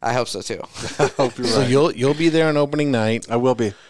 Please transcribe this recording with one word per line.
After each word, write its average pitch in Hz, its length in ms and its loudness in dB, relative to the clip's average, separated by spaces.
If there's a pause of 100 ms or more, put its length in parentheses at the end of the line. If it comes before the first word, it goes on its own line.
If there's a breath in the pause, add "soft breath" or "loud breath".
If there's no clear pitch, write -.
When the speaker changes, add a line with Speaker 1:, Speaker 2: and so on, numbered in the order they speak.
Speaker 1:
I 117 120 -2
hope 123 160 -2
so, 98 120 -8
too. 90 200 -8
Speaker 2:
<laughs> - 380 -10
I 135 80 4 (100)
hope 131 200 0
you're 123 100 -4
Speaker 3:
So 113 120 0
Speaker 2:
right. 127 100 0
Speaker 3:
you'll, 143 220 4
you'll 135 220 0
be 165 160 0
there 160 180 2
on 151 80 0
opening 147 360 0
night. 113 380 0
Speaker 2:
I 117 60 -2
will 123 200 2
be. 110 180 0 (160 loud breath)